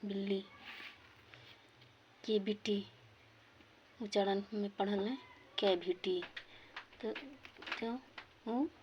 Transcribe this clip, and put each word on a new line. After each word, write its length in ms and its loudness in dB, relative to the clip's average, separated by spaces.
बिल्ली, 340 2
केविटी, 600 2
उच्चारण 420 4
में 160 0
पढ़ल 300 0
है 180 0
कैविटी, 640 2
तो, 100 -4
तो 120 -2
वो 200 2